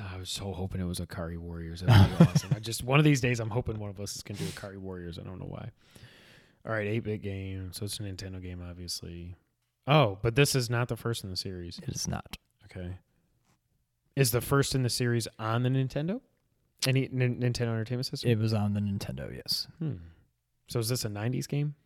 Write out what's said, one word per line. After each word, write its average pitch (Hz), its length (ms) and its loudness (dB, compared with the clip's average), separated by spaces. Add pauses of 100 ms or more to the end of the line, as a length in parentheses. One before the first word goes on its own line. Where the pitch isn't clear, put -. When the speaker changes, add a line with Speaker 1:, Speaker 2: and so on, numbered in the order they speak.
(120)
Speaker 1:
I 92 60 -10
was 92 120 -10
so 98 240 -4
hoping 92 280 -4
it 92 40 -2
was 87 140 -2
Akari 85 380 -6
Warriors. 85 440 -8
That 98 280 10
would - 100 -6
be 170 60 12
Speaker 2:
<laughs> - 60 6
Speaker 1:
awesome. - 240 2
I - 40 -4
just, 113 240 -6
one 131 160 6
of 156 60 8
these 143 160 6
days, 123 180 2
I'm 113 120 -2
hoping 113 280 -2
one 104 120 -8
of 95 80 -12
us 101 160 -8
is - 80 -12
gonna 101 160 -8
do - 60 -4
Akari 98 320 -8
Warriors. 90 420 -8
I 98 40 -10
don't 95 160 -10
know 92 60 -8
why. 90 240 -8 (960)
All 110 60 -4
right, 107 160 0
eight-bit 107 340 -2
game. 95 520 -6
So - 120 -6
it's 98 140 -6
a 107 40 -6
Nintendo 95 380 -8
game, 90 260 -10
obviously. 87 680 -10 (520)
Oh, 127 360 6
but 117 120 2
this 139 200 6
is 123 140 0
not 120 180 0
the 117 100 -2
first - 260 -4
in 98 60 -8
the 92 80 -8
series. 90 420 -8
Speaker 2:
It - 100 -10
is - 180 -4
not. - 300 -6 (280)
Speaker 1:
Okay. 92 320 -10 (1160)
Is 135 160 4
the 120 100 2
first 139 320 2
in 131 80 2
the 123 80 2
series 120 380 2 (100)
on 110 240 0
the 127 80 2
Nintendo? 143 520 0 (680)
Any 131 180 2
N-, 127 340 0
Nintendo 120 340 0
Entertainment 120 340 -4
System? 123 240 -4
Speaker 2:
It 110 80 4
was 110 140 2
on 104 200 2
the 101 60 0
Nintendo, 98 540 -4
yes. - 340 -6 (100)
Speaker 1:
Hmm. 139 160 -4 (720)
So - 120 -2
is 113 100 -2
this 123 160 -2
a 110 40 -4
nineties 117 360 -2
game? 143 300 -2 (100)